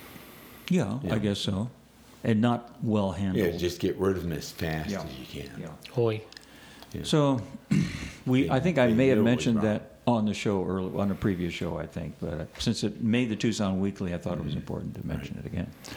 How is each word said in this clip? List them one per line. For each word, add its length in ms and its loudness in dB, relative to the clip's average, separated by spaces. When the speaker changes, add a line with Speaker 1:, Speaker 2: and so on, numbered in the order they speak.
Speaker 1:
Yeah, 340 2
Speaker 2:
Yeah. 120 0
Speaker 1:
I 40 2
guess 200 2
so. 300 -2
And 180 4
not 420 0
well 280 2
handled. 340 0
Speaker 2:
Yeah, 120 0
just 220 -2
get 180 0
rid 200 2
of 60 -4
them 100 -2
as 180 -6
fast 380 -4
Speaker 1:
Yeah. 140 -4
Speaker 2:
as 160 -10
you 240 -10
can. 180 -12
Speaker 1:
Yeah. 60 -10
Speaker 3:
Hoy. 300 2
Speaker 2:
Yeah. 100 -8
Speaker 1:
So 380 2
<clears throat> 420 -8
we, 180 4
Speaker 2:
They, 60 0
Speaker 1:
I 100 4
think 180 2
I 100 6
Speaker 2:
they 60 4
Speaker 1:
may 160 6
have 80 6
Speaker 2:
knew 40 6
it 40 6
was 60 6
Speaker 1:
mentioned 260 4
Speaker 2:
wrong. 80 4
Speaker 1:
that 260 0
on 180 4
the 80 0
show 320 0
early, 340 -2
on 120 2
a 40 -2
previous 380 0
show, 240 -4
I 80 -4
think, 340 -8
but 280 -4
since 240 0
it 200 -4
made 260 2
the 60 0
Tucson 440 0
Weekly, 340 -2
I 40 -4
thought 200 -4
it 60 -6
was 100 -4
Speaker 2:
Mm-hmm. 80 -4
Speaker 1:
important 340 -8
to 120 -8
mention 280 -6
Speaker 2:
Right. 100 -10
Speaker 1:
it 80 -8
again. 140 -4